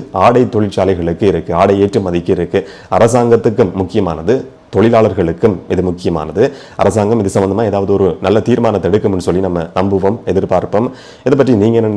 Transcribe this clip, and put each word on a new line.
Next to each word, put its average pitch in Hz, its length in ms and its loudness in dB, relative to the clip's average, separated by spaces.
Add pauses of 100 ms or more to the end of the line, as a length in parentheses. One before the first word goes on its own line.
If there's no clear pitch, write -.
(260)
ஆடை 123 280 4
தொழிற்சாலைகளுக்கு 95 800 -2
இருக்கு, 85 200 -4 (100)
ஆடை 101 120 4 (100)
ஏற்றுமதிக்கு 95 520 -2
இருக்கு. 87 240 -2 (380)
அரசாங்கத்துக்கும் 117 800 2
முக்கியமானது, 90 560 -2 (380)
தொழிலாளர்களுக்கும் 101 800 2 (180)
இது 90 140 0
முக்கியமானது. 85 560 -4 (380)
அரசாங்கம் 104 400 2
இது 98 140 -2
சம்பந்தமா 98 340 0
ஏதாவது 98 280 -2
ஒரு 95 100 2 (180)
நல்ல 101 140 2 (100)
தீர்மானத்தை 110 420 0
எடுக்கும்னு 95 360 0
சொல்லி 90 200 0
நம்ம 87 160 -4 (160)
நம்புவோம், 98 400 0 (140)
எதிர்பார்ப்போம். 95 560 0 (360)
இதை 139 140 2
பற்றி 127 240 4
நீங்க 117 180 2
என்ன 107 140 0